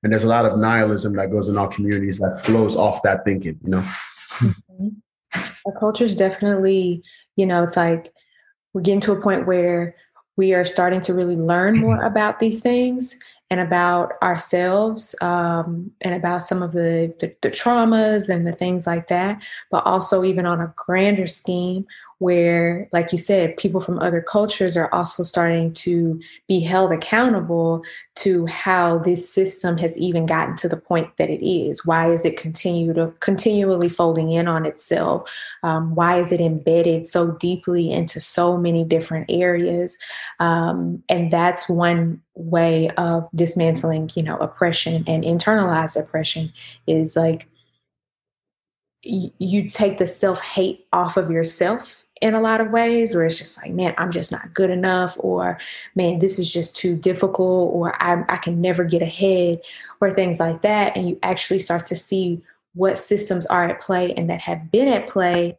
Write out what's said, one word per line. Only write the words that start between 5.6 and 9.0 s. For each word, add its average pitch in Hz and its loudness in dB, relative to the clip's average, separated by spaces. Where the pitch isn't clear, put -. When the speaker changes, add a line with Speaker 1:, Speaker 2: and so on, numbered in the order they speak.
Speaker 2:
Our 202 -8
culture's 214 0
definitely, 190 2
you 196 2
know, 175 2
it's 170 0
like 170 0
we're 190 -4
getting 196 4